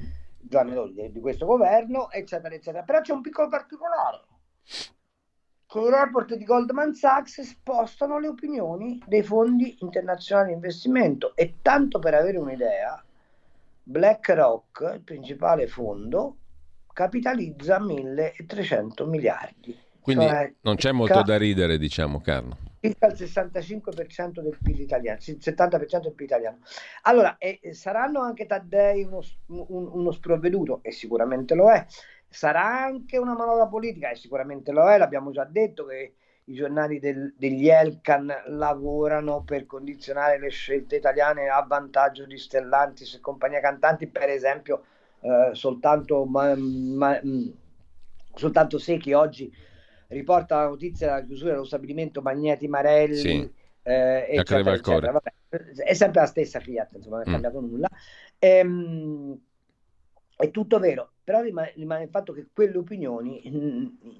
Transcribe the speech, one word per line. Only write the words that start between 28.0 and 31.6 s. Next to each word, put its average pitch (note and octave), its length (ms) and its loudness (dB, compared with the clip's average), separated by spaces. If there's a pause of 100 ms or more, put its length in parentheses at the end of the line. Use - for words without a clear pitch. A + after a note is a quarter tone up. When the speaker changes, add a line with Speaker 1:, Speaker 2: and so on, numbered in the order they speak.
Speaker 1:
anche A#3+ 240 -6
Taddei G3+ 580 2
uno F#3 180 -6
s-, - 140 -10 (120)
un, E3+ 180 -10 (260)
uno F3 200 0
sprovveduto? E3+ 720 0
E A2+ 120 -10
sicuramente B2 640 0
lo F#3+ 140 8